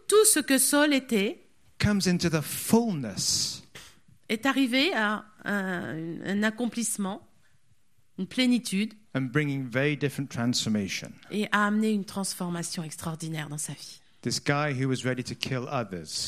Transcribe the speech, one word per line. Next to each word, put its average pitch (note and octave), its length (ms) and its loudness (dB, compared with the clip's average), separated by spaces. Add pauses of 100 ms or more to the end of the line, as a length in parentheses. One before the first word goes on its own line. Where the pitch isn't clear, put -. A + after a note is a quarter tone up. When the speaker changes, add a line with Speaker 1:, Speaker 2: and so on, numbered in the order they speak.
Speaker 1:
tout G#4 180 8
ce G#4 140 6
que C4+ 200 4
Saul D4 340 4
était B3 500 0 (360)
Speaker 2:
comes G#3 280 4
into F3 220 4
the D#3 120 2
fullness - 1200 0 (680)
Speaker 1:
est A3+ 160 -2
arrivé C4+ 480 2
à G#3+ 320 0 (200)
un, F3 800 -4
un G3+ 180 0
accomplissement, G#3+ 840 -2 (920)
une F#3 100 -4
plénitude, A#3 680 0 (220)
Speaker 2:
and C3 160 -2
bringing C#3 380 0
very C#3 260 0
different C#3 340 -4
transformation. A2+ 840 -2 (180)
Speaker 1:
et G#3 220 -2
a G#3 160 4
amené G#3+ 240 2
une G3+ 120 0
transformation F3 800 -6
extraordinaire D#3 640 -8
dans D3+ 120 -8
sa D3 140 -8
vie. - 280 -18 (220)
Speaker 2:
This A#2+ 200 -2
guy D3 300 2
who C3 160 0
was B2+ 160 -2
ready B2+ 180 -2
to B2+ 120 -8
kill B2+ 360 -4
others F#2+ 360 -4 (200)